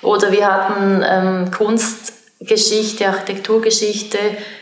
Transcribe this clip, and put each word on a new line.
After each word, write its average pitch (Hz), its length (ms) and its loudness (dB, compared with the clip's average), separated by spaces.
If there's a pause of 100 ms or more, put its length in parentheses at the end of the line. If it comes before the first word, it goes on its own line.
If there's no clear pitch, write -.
oder 202 300 2
wir 202 200 4
hatten, 196 560 0
ähm, 185 440 0
Kunstgeschichte, - 1600 -2
Architekturgeschichte, 208 1080 -2 (440)